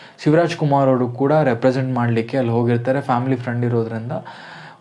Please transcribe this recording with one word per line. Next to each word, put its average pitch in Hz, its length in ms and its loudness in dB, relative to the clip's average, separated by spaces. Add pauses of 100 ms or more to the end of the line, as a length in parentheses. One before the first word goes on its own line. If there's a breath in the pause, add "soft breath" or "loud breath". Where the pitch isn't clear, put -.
(240 loud breath)
ಶಿವರಾಜ್ 160 320 4
ಕುಮಾರ್ 139 320 2
ಅವರು 127 200 2
ಕೂಡ 139 240 0
ರೆಪ್ರೆಸೆಂಟ್ 131 600 2
ಮಾಡ್ಲಿಕ್ಕೆ 117 440 0
ಅಲ್ಲಿ 117 140 0
ಹೋಗಿರ್ತಾರೆ. 120 480 0
ಫ್ಯಾಮಿಲಿ 131 360 0
ಫ್ರೆಂಡ್ 120 280 -4
ಇರೋದ್ರಿಂದ 117 480 -2 (680 loud breath)